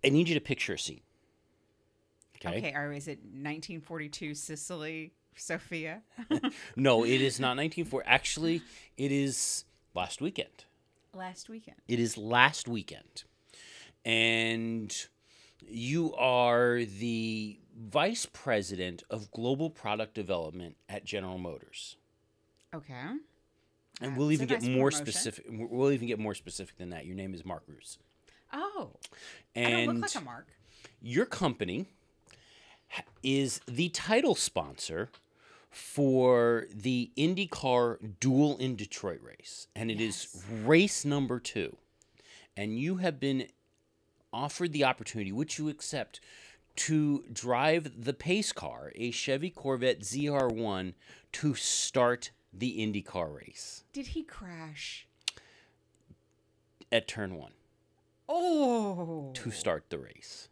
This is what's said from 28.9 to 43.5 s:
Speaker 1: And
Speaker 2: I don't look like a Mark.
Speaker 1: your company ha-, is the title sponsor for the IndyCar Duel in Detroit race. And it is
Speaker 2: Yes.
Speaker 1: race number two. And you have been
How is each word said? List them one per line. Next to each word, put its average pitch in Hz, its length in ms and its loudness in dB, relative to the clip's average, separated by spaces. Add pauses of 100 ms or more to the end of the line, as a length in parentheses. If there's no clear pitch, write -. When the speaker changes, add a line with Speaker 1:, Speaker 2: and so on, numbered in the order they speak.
Speaker 1:
And 120 120 2
Speaker 2:
I 117 180 4
don't 120 160 0
look - 140 -2
like 240 80 -6
a - 20 -12
Mark. 120 220 -16 (560)
Speaker 1:
your 139 240 2
company 120 580 -2 (1040)
ha-, - 140 -10 (200)
is 135 440 2
the 139 240 0
title 214 440 4
sponsor 80 760 -4 (580)
for 127 1040 4
the 120 440 0
IndyCar 127 1000 2
Duel 135 360 6
in 131 180 -2
Detroit 98 480 -6
race. - 440 -16 (100)
And 113 140 -2
it 107 100 -2
is 110 340 -2
Speaker 2:
Yes. - 100 -14 (200)
Speaker 1:
race 165 400 6
number 139 340 0
two. - 380 -4 (800)
And 107 220 -4
you 170 180 0
have 170 240 -2
been 135 280 0 (840)